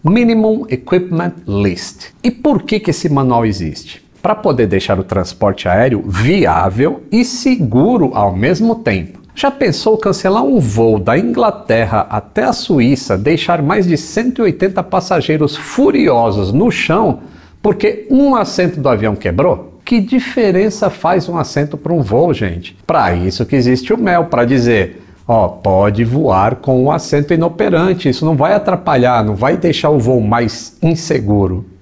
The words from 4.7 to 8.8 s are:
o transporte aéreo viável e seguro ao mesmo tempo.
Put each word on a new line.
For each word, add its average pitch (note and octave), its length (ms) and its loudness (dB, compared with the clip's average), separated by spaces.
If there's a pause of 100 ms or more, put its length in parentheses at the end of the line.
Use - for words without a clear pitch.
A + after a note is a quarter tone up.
o F#2 60 -4
transporte G2 640 -4
aéreo G#2+ 360 2
viável G#2 1080 0
e A#3 120 2
seguro F3+ 880 0
ao G2+ 220 0
mesmo F3 400 0
tempo. G2 460 -4 (160)